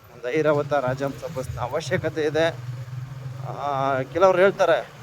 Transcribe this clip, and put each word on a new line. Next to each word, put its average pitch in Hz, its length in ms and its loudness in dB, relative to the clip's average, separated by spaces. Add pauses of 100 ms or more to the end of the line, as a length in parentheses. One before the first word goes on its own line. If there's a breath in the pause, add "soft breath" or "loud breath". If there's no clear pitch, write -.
(140)
ಒಂದು 123 240 -4
ಐರಾವತ 147 340 2
ರಾಜಹಂಸ 135 680 -2
ಬಸ್‌ನ 127 220 -6
ಅವಶ್ಯಕತೆ 156 600 -4
ಇದೆ. 156 340 0 (920)
ಆ, 135 540 -2
ಕೆಲವ್ರು 175 360 4
ಹೇಳ್ತಾರೆ, 175 500 4 (140)